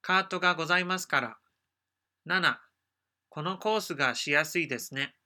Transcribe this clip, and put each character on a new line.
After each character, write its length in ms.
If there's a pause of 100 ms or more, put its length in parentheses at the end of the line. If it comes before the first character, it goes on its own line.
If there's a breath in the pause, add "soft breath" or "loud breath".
カ 140
ー 80
ト 140
が 120
ご 120
ざ 140
い 40
ま 160
す 80
か 140
ら。 160 (880)
七、 340 (720)
こ 120
の 160
コ 200
ー 40
ス 140
が 200
し 160
や 120
す 160
い 80
で 120
す 140
ね。 220 (100)